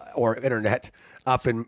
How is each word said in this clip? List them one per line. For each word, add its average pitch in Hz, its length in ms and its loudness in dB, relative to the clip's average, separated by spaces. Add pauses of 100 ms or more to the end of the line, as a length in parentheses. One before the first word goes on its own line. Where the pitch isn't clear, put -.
(160)
or 113 220 2
internet 117 520 0 (380)
up 127 200 2
in 117 200 0